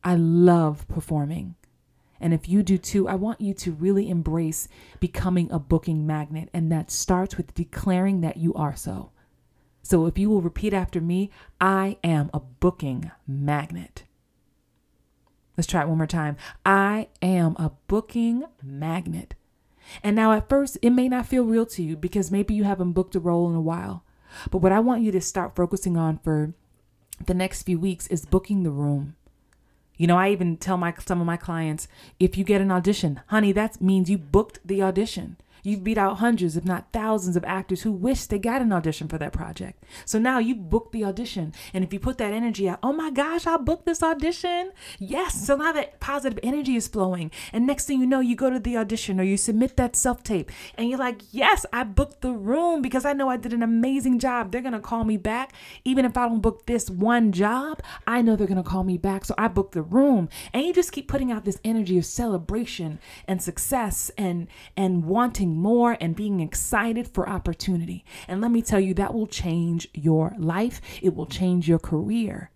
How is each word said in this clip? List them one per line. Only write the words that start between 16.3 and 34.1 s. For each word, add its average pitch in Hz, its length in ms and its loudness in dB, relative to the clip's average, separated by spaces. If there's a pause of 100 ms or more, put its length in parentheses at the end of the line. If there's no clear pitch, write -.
"I 196 440 2 (120)
am 175 360 2
a 156 140 -2 (160)
booking 233 580 0 (180)
magnet." 160 720 -6 (680)
And 208 140 2
now 220 160 4
at 214 160 2
first, 277 340 0
it 240 100 6
may 254 180 4
not 247 160 -2
feel 254 180 2
real 226 220 4
to 196 180 -6
you 156 140 -4
because 175 340 -2
maybe 202 220 0
you 208 100 2
haven't 185 300 0
booked 185 220 0
a 185 40 0
role 170 300 2
in 165 80 0
a 160 40 0
while. 170 440 -6 (460)
But 190 80 0
what 185 120 6
I 202 80 4
want 233 220 2
you 214 100 2
to 185 80 0
start - 380 -4
focusing 175 400 0
on 160 220 0
for 156 340 -2 (720)
the 180 80 0
next 185 300 -2
few 175 140 0
weeks 180 300 -4
is - 180 -4
booking 190 380 0
the 160 80 0
room. 143 440 -2 (840)
You 170 100 4
know, 175 100 8
I 190 120 4
even 175 260 2
tell 180 220 -2
my, 170 160 0 (120)
some 180 140 0
of 170 80 0
my 170 80 0
clients, 165 540 -4 (320)
"If 185 160 4
you 196 80 0
get 202 160 4
an 196 100 2
audition, 180 560 2
honey, 208 240 4
that 208 300 0
means 185 280 4
you 196 80 2